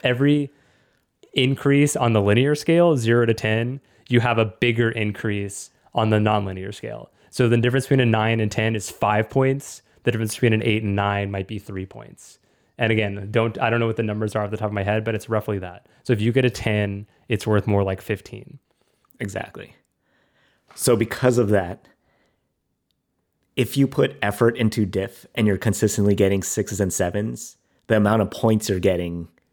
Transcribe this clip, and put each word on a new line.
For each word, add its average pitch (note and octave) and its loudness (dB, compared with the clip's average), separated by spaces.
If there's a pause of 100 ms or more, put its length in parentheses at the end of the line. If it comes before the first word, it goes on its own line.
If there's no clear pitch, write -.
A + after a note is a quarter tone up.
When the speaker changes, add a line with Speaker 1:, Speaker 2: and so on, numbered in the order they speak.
Speaker 1:
every C#3 0 (800)
increase C#3+ 2
on B2 2
the A2 4
linear A#2+ 4
scale, E3 2
zero A#2 4
to A2+ 2
ten, A#2 -2 (280)
you A#2+ 4
have A#2 0
a A2+ 4
bigger A2+ 0
increase G#2 -6 (240)
on A2 2
the G#2+ 4
nonlinear G#2 0
scale. A2+ -14 (200)
So B2 0
the A#2 4
difference B2 2
between C3+ 2
a B2 4
nine A2 2
and G#2+ 0
ten A2+ -2
is G2 -8
five G#2+ 0
points. C3+ -2 (220)
The A2+ 0
difference A2 -4
between A#2 2
an A2 0
eight A2 0
and G2+ -2
nine G2+ -2
might G2 -6
be G#2+ -10
three F#2+ -10
points. - -20 (400)
And A2+ 0
again, G2+ -2
don't, A2+ 0
I A2+ 0
don't A#2 0
know A#2 0
what A2 -2
the A#2 -4
numbers G#2+ -4
are G#2+ -2
off G2 -6
the G#2+ -8
top G#2+ -4
of G#2 -4
my G2+ -4
head, G#2+ -2
but A2+ -2
it's G2+ -8
roughly G#2+ -2
that. F2+ -16 (160)
So C3 0
if G#2+ 2
you A2+ 2
get B2+ 2
a A#2+ 2
ten, G#2 -4 (220)
it's G#2+ -2
worth G#2+ 2
more G2+ 2
like F#2+ -2
fifteen. - -10 (600)
Speaker 2:
Exactly. - -10 (1000)
So - 2
because A2+ 0
of A2 2
that, F#2+ -2 (1700)
if A#2+ 0
you C#3 4
put - -2
effort A#2 2
into A2 0
diff F#2+ -6
and A2 0
you're G2 2
consistently G#2 2
getting G2 2
sixes G2+ -4
and F#2+ 0
sevens, G#2 -4 (300)
the A2+ 4
amount G#2+ 4
of F#2+ -2
points A2 0
you're F#2+ 0
getting F2 -2 (240)